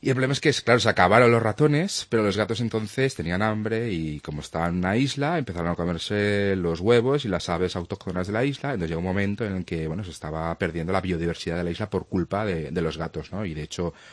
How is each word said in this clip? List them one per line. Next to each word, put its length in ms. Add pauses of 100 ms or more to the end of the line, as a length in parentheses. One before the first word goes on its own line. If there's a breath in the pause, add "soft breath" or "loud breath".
Y 60
el 80
problema 160
es 80
que, 140
claro, 260
se 80
acabaron 420
los 140
ratones, 640
pero 160
los 140
gatos 240
entonces 520
tenían 280
hambre 500
y, 300
como 180
estaban 300
en 80
una 180
isla, 420
empezaron 320
a 60
comerse 800
los 240
huevos 460
y 20
las 220
aves 260
autóctonas 520
de 40
la 140
isla. 240
Entonces 220
llegó 100
un 60
momento 360
en 140
el 80
que, 240
bueno, 160
se 60
estaba 460
perdiendo 360
la 80
biodiversidad 560
de 80
la 60
isla 180
por 180
culpa 380
de, 260
de 100
los 160
gatos, 360
¿no? 120
Y, 80
de 100
hecho, 300 (200 loud breath)